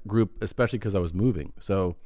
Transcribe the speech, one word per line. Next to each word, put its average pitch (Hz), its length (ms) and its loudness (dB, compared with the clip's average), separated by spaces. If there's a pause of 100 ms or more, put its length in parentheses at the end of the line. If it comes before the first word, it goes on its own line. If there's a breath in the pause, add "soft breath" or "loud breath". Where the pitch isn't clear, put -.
group, 107 360 2
especially 117 360 0
'cause 101 160 -2
I 98 60 2
was 85 140 0
moving. 92 440 0
So 92 480 0